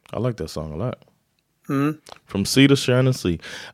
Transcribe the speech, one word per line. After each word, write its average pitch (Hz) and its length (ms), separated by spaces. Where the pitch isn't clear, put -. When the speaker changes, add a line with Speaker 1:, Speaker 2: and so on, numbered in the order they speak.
Speaker 1:
I - 80
like 120 180
that 80 120
song 78 240
a 78 40
lot. 117 220
Speaker 2:
Hmm? 143 260
Speaker 1:
From 98 200
Sea 139 220
to 139 80
Shining 131 380
Sea. 87 260